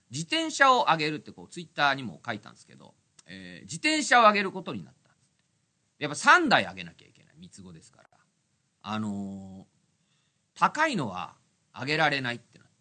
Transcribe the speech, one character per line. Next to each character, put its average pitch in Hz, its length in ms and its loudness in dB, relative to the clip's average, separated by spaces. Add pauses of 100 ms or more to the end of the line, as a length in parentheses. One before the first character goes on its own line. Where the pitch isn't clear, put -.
(120)
自 151 140 -8
転 320 260 -2
車 269 200 6
を 240 200 4
あ 165 60 2
げ 156 120 -2
る 151 60 -6
っ 143 60 -10
て 101 100 -20
こ 87 140 -18
う、 - 40 -20
Twitter 151 460 -2
に 135 80 -10
も - 200 -12
書 117 100 -8
い 107 60 -10
た - 120 -20
ん - 20 -20
で - 60 -20
す - 80 -20
け - 80 -20
ど、 - 180 -20 (320)
え 90 360 -18
ー、 - 20 -20
自 120 140 -12
転 302 260 0
車 247 180 6
を 220 60 10
あ 214 60 6
げ 208 100 0
る 190 80 -4
こ 185 100 -10
と 160 140 -8
に 82 100 -12
な - 60 -20
っ - 20 -20 (100)
た。 - 60 -20 (880)
や 147 100 -6
っ 135 40 -8
ぱ 147 40 -10
三 311 340 4
台 123 180 4
あ 98 80 -12
げ 92 80 -12
な 85 80 -16
き - 120 -20
ゃ - 40 -20
い - 40 -20
け - 120 -20
な - 80 -20
い。 - 80 -20
三 87 100 -20
つ 98 140 -20
子 90 100 -20
で 82 80 -20
す - 100 -20
か - 120 -20
ら。 - 60 -20 (760)
あ 107 160 -6
の 98 640 -10
ー、 - 120 -20 (840)
高 285 280 0
い 277 80 -2
の 131 140 -2
は 90 260 -10 (380)
あ 120 120 -12
げ 151 120 -2
ら 151 140 2
れ 139 100 -2
な 123 100 -6
い 120 40 -8
っ 120 40 -14
て - 200 -20
な - 60 -20
っ - 20 -20 (140)